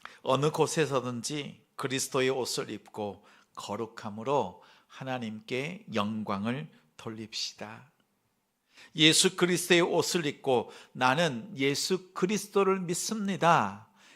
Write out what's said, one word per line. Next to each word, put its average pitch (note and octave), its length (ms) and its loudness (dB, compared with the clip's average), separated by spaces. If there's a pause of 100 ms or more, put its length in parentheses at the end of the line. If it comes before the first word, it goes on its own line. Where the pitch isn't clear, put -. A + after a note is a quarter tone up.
(220)
어느 C3+ 280 2
곳에서든지 C#3 1160 -2 (100)
그리스도의 C3 540 0
옷을 B2+ 400 -4
입고 G2+ 540 -10 (300)
거룩함으로 A2 1080 -4 (240)
하나님께 B2+ 1080 -8
영광을 A2 760 -4 (260)
돌립시다. A2+ 960 -12 (1040)
예수 D#3+ 400 6
그리스도의 F3 460 4
옷을 E3 440 2
입고 C3 460 0 (200)
"나는 B2+ 640 0
예수 C#3 580 -2
그리스도를 G3 680 0
믿습니다." E3 1080 0 (280)